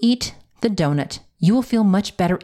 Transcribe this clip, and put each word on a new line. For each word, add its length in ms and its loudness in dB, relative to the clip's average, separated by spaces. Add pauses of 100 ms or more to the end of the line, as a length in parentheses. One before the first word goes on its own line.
eat 340 -2 (280)
the 80 2
donut, 480 -2 (200)
you 160 2
will 80 2
feel 220 0
much 320 0
better 280 0